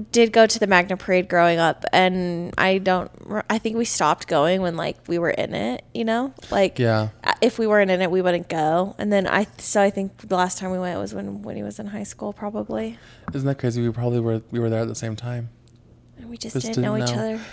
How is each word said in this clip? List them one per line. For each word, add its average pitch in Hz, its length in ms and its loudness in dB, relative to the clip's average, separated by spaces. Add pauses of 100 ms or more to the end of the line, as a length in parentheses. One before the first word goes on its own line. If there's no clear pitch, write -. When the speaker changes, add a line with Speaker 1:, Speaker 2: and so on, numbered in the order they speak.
(100)
Speaker 1:
did 233 220 4
go 226 140 8
to 220 120 0
the 214 80 2
Magna 185 300 4
Parade 180 320 2
growing 170 320 4
up, 160 320 2
and 180 640 2
I 190 200 2
don't 185 300 0 (220)
r-, 208 180 -6
I 220 100 0
think 220 180 -4
we 233 80 0
stopped 165 420 0
going 170 340 2
when, 175 160 -2
like, 156 200 -4 (100)
we 170 140 -2
were 170 100 0
in - 240 -2
it, 233 300 -4 (100)
you 226 100 -4
know? 240 300 -2 (160)
Like, 196 300 0
Speaker 2:
Yeah. 110 300 2 (120)
Speaker 1:
a-, - 180 2
if 220 200 2
we 220 80 0
weren't 202 240 4
in 180 100 2
it, 180 80 0
we 185 120 2
wouldn't 175 260 0
go. 165 500 0
And 208 140 -2
then 196 160 2
I, 202 180 2 (120)
so - 220 0
I 196 100 6
think 196 260 -6 (120)
the 190 80 0
last 180 220 0
time 185 140 -6
we 185 80 -4
went 180 180 -4
was 202 160 -8
when, 202 280 -10
when 214 120 -10
he 208 80 -8
was 208 160 -10
in 208 80 -10
high 202 160 -10
school, 208 300 -10
probably. 220 640 -8 (340)
Speaker 2:
Isn't 135 140 -4
that 139 140 -2
crazy? 120 260 0
We 117 60 0
probably 120 280 -2
were, 113 300 0
we 120 80 -4
were 117 100 0
there 113 140 0
at 113 60 -4
the 113 80 -8
same 113 180 -6
time. 120 360 -8 (680)
Speaker 1:
And 233 100 -18
we 233 80 -14
just 226 200 -10
Speaker 2:
Just 233 100 -4
Speaker 1:
didn't 226 160 -2
know 214 140 0
Speaker 2:
didn't 214 140 0
Speaker 1:
each - 40 -2
Speaker 2:
know. 220 80 -2
Speaker 1:
other. 220 180 -4 (120)